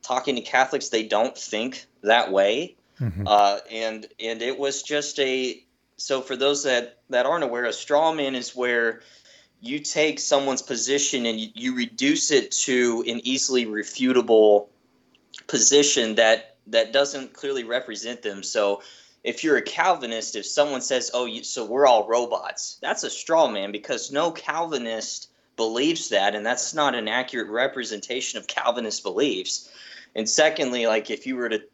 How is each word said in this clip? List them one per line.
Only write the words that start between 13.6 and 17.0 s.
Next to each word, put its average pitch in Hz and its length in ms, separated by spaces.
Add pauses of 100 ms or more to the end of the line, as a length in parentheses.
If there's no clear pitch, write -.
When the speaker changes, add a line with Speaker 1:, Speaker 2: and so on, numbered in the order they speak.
Speaker 1:
refutable 110 1000 (800)
position 131 680
that, 113 420 (100)
that 113 260
doesn't 139 400